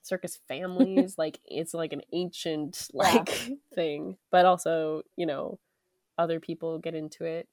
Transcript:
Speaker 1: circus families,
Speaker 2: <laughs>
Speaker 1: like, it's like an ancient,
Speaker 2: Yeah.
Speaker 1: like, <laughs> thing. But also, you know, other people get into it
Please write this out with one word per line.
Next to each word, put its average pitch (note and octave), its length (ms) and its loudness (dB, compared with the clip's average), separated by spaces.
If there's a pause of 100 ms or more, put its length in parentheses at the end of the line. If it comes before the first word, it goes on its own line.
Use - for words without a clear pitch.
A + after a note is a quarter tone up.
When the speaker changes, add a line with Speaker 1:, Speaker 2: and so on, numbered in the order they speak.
Speaker 1:
circus - 460 -8
families, F#3 640 2
Speaker 2:
<laughs> - 40 -8
Speaker 1:
like, D#3 260 -2
it's - 300 -6
like E3 180 -2
an C#3+ 100 -6 (100)
ancient, E3+ 800 -4
Speaker 2:
Yeah. - 80 -6 (120)
Speaker 1:
like, - 380 2 (120)
<laughs> - 120 -20
thing. D#3+ 420 -4 (160)
But F3+ 140 8
also, E3 560 2 (140)
you F3 100 -2
know, - 340 -6 (580)
other E3 220 0
people E3 400 -6
get E3 160 -6
into D#3 280 -8
it E3 280 -8